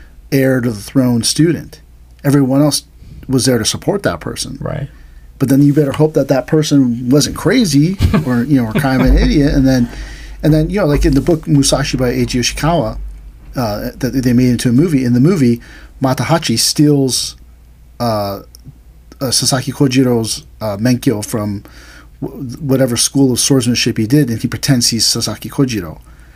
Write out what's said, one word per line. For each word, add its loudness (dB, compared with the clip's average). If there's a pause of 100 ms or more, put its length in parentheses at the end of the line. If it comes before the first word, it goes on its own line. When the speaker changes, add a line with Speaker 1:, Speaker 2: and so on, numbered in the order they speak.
(320)
Speaker 1:
heir 2
to -2
the -10
throne 0
student. -2 (440)
Everyone 2
else 0 (440)
was 0
there 2
to -2
support -4
that -2
person. -10
Speaker 2:
Right. -6 (500)
Speaker 1:
But 0
then 4
you 6
better 2
hope 0
that 0
that 0
person 2
wasn't 2
crazy 2 (120)
Speaker 2:
<laughs> 0
Speaker 1:
or, 0
you 2
know, -2
or -12
kind 0
of 4
an 6
idiot. 2
And 2
then, 2 (520)
and 4
then, 0
you -2
know, 0
like 2
in 2
the 4
book 0
Musashi 2
by 0
Eiji -2
Yoshikawa, -2 (560)
uh, -6
that -4 (140)
they 2
made 4
into 0
a 2
movie. 2
In 2
the 4
movie, 4 (420)
Matahachi 0
steals, 0 (640)
uh, -4 (800)
uh, -4
Sasaki -2
Kojiro's, 0 (160)
uh, -4
Menkyo 0
from -6 (580)
w-, -10 (140)
whatever 0
school 2
of -2
swordsmanship 0
he 0
did, 2
and -4
he -4
pretends 0
he's -2
Sasaki -6
Kojiro. -4 (360)